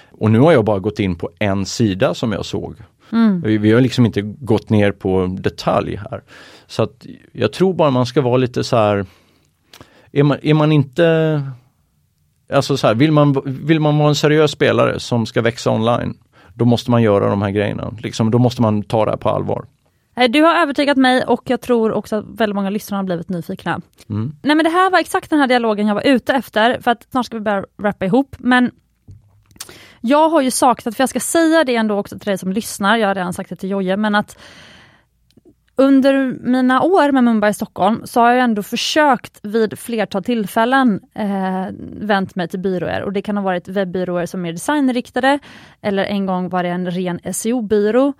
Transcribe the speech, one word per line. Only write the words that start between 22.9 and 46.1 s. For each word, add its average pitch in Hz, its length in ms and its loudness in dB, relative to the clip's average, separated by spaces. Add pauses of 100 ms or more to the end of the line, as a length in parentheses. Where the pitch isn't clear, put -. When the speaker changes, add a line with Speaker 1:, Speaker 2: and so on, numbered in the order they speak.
Speaker 2:
har 196 60 -4
blivit 175 240 -6
nyfikna. 170 520 -8 (280)
Speaker 1:
Mm. 110 240 -6 (100)
Speaker 2:
Nej, 294 140 0
men 320 80 2
det 330 60 0
här 370 200 2
var 370 80 2
exakt 349 320 -4
den 311 80 2
här 277 80 2
dialogen 226 400 0
jag 214 80 0
var 202 120 -2
ute 269 280 2
efter, 226 460 0
för 247 100 -2
att 233 200 -4
snart 254 160 -2
ska 226 100 -12
vi 226 60 -8
börja 202 220 -2 (120)
wrappa 196 280 -4
ihop, 226 340 0
men 247 320 2 (1300)
jag 294 280 4
har 311 120 2
ju 262 100 0
saknat, 233 460 0
för 269 60 0
jag 254 60 2
ska 247 120 -6
säga 330 440 2
det 254 120 -2
ändå 214 220 0
också 202 200 -8
till - 100 -16
dig 190 100 -2
som 185 140 -4
lyssnar, 208 440 -2
jag 220 120 2
har 196 60 0
redan 180 180 -4
sagt 190 180 -10
det 180 60 -12
till 190 140 -8
Jojje, 196 260 -2
men 214 180 -2
att - 240 -4 (1400)
under 269 640 4
mina 254 420 0
år 302 300 4
med 262 120 4
Mumba 214 240 2
i 208 60 0
Stockholm 208 500 -2
så - 160 -2
har 233 120 6
jag 254 120 2
ändå 214 180 -2
försökt - 800 -2
vid 214 360 -2
flertal 202 460 -4
tillfällen, 233 760 0 (140)
eh, 190 520 -4 (340)
vänt 196 340 -2
mig 180 140 -4
till 190 120 -8
byråer. 175 420 -4
Och 202 100 -6
det 196 100 -4
kan 208 140 -6
ha 202 80 -4
varit 180 240 -4
webbyråer 180 580 -4
som 180 200 -8
är 165 60 -6
designriktade, 262 880 0 (420)
eller 196 240 -2
en 196 220 -4